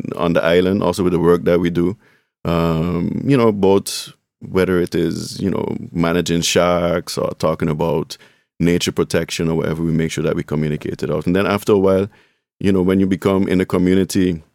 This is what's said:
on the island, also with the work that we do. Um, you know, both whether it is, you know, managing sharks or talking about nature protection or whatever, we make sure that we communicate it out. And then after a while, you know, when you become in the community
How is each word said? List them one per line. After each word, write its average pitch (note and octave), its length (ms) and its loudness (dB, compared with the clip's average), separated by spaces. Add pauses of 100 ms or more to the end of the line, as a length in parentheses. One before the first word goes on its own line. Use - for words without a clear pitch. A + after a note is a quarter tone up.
(160)
on F2 180 0
the - 100 2 (140)
island, F#2 260 2
also F2+ 200 0
with F2 100 2
the E2+ 60 0 (100)
work E2+ 160 4
that F2 140 2
we F2 120 0
do. F2 260 -2 (460)
Um, E2+ 800 -2
you C#3 100 2
know, A#2 160 4
both G2 600 0 (260)
whether F#2 400 0
it F2 140 -2
is, E2 480 -4
you G2 80 0
know, - 160 -2 (260)
managing E2+ 500 0
sharks F2 760 0
or - 220 -2
talking D#2+ 300 0
about D#2 480 -2 (420)
nature F2 320 2
protection E2 580 -2
or E2 60 0
whatever, D#2+ 280 -2
we E2 80 -2
make D#2+ 200 0
sure - 120 -6
that D#2+ 120 -2
we E2+ 80 -4
communicate D2+ 580 -4
it D2 80 -4
out. D2+ 160 -4
And F2+ 100 0
then F#2+ 120 0
after G2+ 260 0
a G2 60 4
while, F#2+ 280 2 (520)
you G2 120 2
know, F#2+ 120 2
when F#2+ 160 2
you F#2+ 80 2
become F#2+ 400 0
in F#2 100 2
the F#2 80 2
community F2+ 760 0 (120)